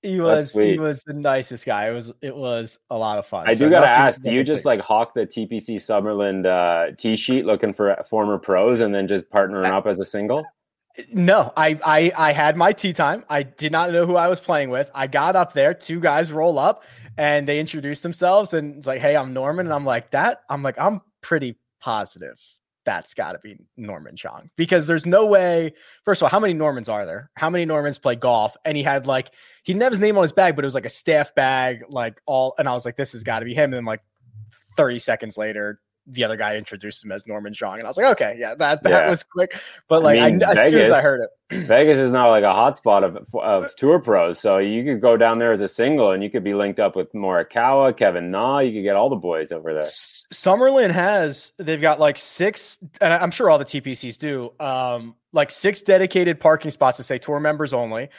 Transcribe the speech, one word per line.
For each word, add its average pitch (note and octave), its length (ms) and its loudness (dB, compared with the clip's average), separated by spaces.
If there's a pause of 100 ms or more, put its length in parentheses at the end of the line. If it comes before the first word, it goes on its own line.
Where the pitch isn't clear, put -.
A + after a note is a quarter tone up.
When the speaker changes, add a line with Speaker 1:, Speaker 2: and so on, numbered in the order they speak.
Speaker 1:
He F#3+ 160 -4
Speaker 2:
That's E3+ 40 -2
Speaker 1:
was, D3+ 300 2
he - 60 -2
Speaker 2:
sweet. B2+ 200 2
Speaker 1:
was D3+ 240 -6
the D3+ 120 -14
nicest C3+ 520 -4
guy. G#2+ 220 -2
It A#2 40 -4
was, A#2+ 280 -12
it C3+ 160 -12
was A#2+ 420 -8 (120)
a A#2 80 -8
lot G#2+ 200 -4
of G2+ 80 -8
fun. F#2+ 220 -6
Speaker 2:
I A#2 60 4
Speaker 1:
So A#2+ 100 2
Speaker 2:
do D#3 60 6
gotta E3 160 8
Speaker 1:
nothing, B2+ 200 6
Speaker 2:
ask, - 160 0
do B2 80 -4
you A#2 60 0
Speaker 1:
nothing C3 100 0
Speaker 2:
just, D3 180 -2
Speaker 1:
crazy. B2+ 120 2
Speaker 2:
like, G2 80 -6
hawk A2+ 300 0
the A2 120 -2
T A2 200 -8
P A#2 120 -8
C A2 180 -10
Summerlin, G2+ 720 -2
uh, F2 500 0
tee A2 200 -4
sheet B2+ 280 -2
looking G#2 280 0
for G2+ 360 -2
former G#2 300 -2
pros G2+ 400 2
and G#2+ 160 0
then F#2+ 140 -2
just F#2+ 220 -4
partnering G2 340 0
Speaker 1:
I F#2 60 0
Speaker 2:
up G2 160 -2
as G2 120 -2
a F#2+ 60 -4
single? A2 420 -4 (680)
Speaker 1:
No, F#3+ 440 2
I, D#3 280 0
I, D#3+ 320 4
I D#3 160 2
had D3+ 240 2
my F3+ 160 4
tee G3+ 200 -4
time. D#3+ 360 -2
I D3 140 -2
did D3+ 300 -8
not E3+ 180 0
know E3+ 160 2
who F3 80 -2
I E3+ 140 2
was F3+ 100 0
playing D3 320 -2
with. C#3 240 -4
I C3+ 140 -6
got D3 260 0
up F3 200 2
there, D3 200 2
two - 240 -10
guys D#3+ 320 0
roll D#3 280 0
up, D#3 260 0 (320)
and D3 320 0
they D3 100 -2
introduced D3 460 -8
themselves, F3+ 500 0
and D3 220 -6
it's C#3+ 100 -12
like, C3 140 -4
"Hey, D3 160 2
I'm C3 180 -4
Norman." D3+ 320 -4
And D#3 80 -4
I'm C#3+ 100 -4
like, A#2+ 280 -4
"That?" E3+ 360 0
I'm C#3 140 -8
like, C3+ 160 -4
"I'm F#3 220 -2 (200)
pretty C3+ 360 -4 (240)
positive F#2 600 -8 (440)
that's F#2 300 -6
gotta F2+ 260 -10
be G#2 180 -20 (180)
Norman F2+ 380 -16
Zhang," - 420 -18
because E3+ 300 2
there's D#3+ 180 -2
no F#3+ 220 4
way. F3 460 2 (320)
First F#3+ 180 0
of - 20 2
all, C3+ 60 4
how - 80 2
many G#3 160 0
Normans C#3 340 -4
are G#2 160 -4
there? G2 300 -12
How D#3+ 160 -2
many F3 140 -2
Normans D3 340 -2
play B2 160 -2
golf? A#2 500 0
And D#3 120 -4
he C#3+ 80 -4
had, C#3 240 -2
like, C3 240 -4 (340)
he F#3 60 -4
didn't G3+ 100 0
have B3 100 2
his G3 80 -2
name G#3+ 160 2
on F#3+ 60 4
his D#3 80 2
bag, F3+ 240 2
but C#3 100 -4
it - 20 -2
was, C3+ 100 -4
like, C3+ 100 -6
a - 20 -8
staff D3+ 460 -2
bag, C3 540 0
like, A#2+ 360 -8
all, C3 320 0
and C#3+ 120 -2
I B2 40 -2
was B2 120 -6
like, A#2+ 100 -8
"This C3+ 180 -6
has A2+ 120 -16
gotta A2+ 200 -4
be A#2+ 80 -10
him." D3 120 0
And C3+ 100 -4
then, A#2+ 100 -8
like, A2 160 -6 (760)
thirty B2 240 0
seconds A2 360 -6
later, G#2+ 440 -8 (260)
the B2+ 160 -6
other A2 140 -2
guy G#2+ 180 -4
introduced G#2 500 -12
him G#2 60 -14
as G2 160 -12
Norman G#2 260 -12
Zhang. G2+ 220 -8
And A2+ 80 -14
I A2 60 -12
was C3+ 80 -10
like, A#3+ 160 4
"Okay, A#2+ 260 -2
yeah, A#2 160 -8
that, D3 300 -2
that F3+ 60 4
Speaker 2:
Yeah. E3+ 200 4
Speaker 1:
was E3+ 140 -2
quick." - 360 -4 (280)
But, D#3+ 140 4
Speaker 2:
I - 20 0
Speaker 1:
like, D3 160 8
I A#2+ 100 6
Speaker 2:
mean, F3 80 2
Speaker 1:
kn-, F#3+ 180 4
as B2 140 6
soon D#3 120 6
as A2 80 8
I C#3 100 6
Speaker 2:
Vegas, - 20 0
Speaker 1:
heard C#3 200 2
it. A2 80 -8 (180)
<clears throat> - 180 -8
Speaker 2:
Vegas C#3 320 6
is C3 140 2
not, B2 160 6
like, A2 160 6
a F#2+ 120 4
hotspot A2+ 460 2
of, G2 320 -4
of G2 400 -2
tour D#3 240 4
pros. F2 400 2
So G2 200 2
you G#2 260 -2
could C3+ 160 -4
go A#2 160 6
down A2+ 220 4
there A#2 120 2
as G#2 100 2
a G2+ 80 -4
single A#2+ 440 2
and F#2+ 100 -2
you G2+ 80 -6
could G#2+ 140 -6
be G2+ 100 -2
linked G2+ 240 -2
up G2+ 160 0
with F#2 180 -6
Morikawa, A#2 840 0
Kevin F2+ 340 0
Na. B2 300 -2
You B2+ 120 0
could G#2 120 -6
get G2+ 100 0
all A2+ 160 2
the C3 60 -4
boys E2+ 340 -6
over D#2+ 220 -8
there. D2+ 100 -4
Speaker 1:
S-, - 500 -6
Summerlin A#3+ 580 2
has, F3 680 -2
they've D#3+ 220 -6
got, D3+ 180 2
like, D3 200 2
six, - 600 -6 (220)
and E3+ 120 4
I'm E3+ 200 0
sure - 180 2
all D3+ 80 6
the C#3 60 -2
T C#3 160 -8
P C3 140 -10
Cs A#2+ 220 -12
do, C3+ 420 -8
um, B2 560 -6 (180)
like, D3 200 0
six G3 300 -4
dedicated F#3 580 2
parking D#3 320 2
spots C3 240 0
that B2+ 80 -12
say C3 140 -6
tour D3 200 -6
members D3+ 340 -2
only. A#2+ 360 -4 (100)